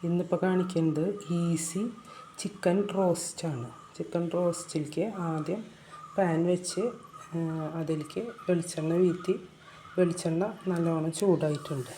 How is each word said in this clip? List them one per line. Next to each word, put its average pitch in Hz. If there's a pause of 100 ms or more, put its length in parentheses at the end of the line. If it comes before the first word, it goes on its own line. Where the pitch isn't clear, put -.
ഇന്നിപ്പോൾ 175
കാണിക്കുന്നത് 175 (280)
ഈസി 170 (560)
ചിക്കൻ 196
റോസ്റ്റാണ്. 165 (280)
ചിക്കൻ 170
റോസ്റ്റിലേക്ക് 170 (220)
ആദ്യം 160 (560)
പാൻ 170
വെച്ച്, 180 (540)
ആ, 165 (420)
അതിലേക്ക് 156 (260)
വെളിച്ചെണ്ണ 165
വീഴ്ത്തി, 180 (640)
വെളിച്ചെണ്ണ 170 (180)
നല്ലോണം 165
ചൂടായിട്ടുണ്ട്. 151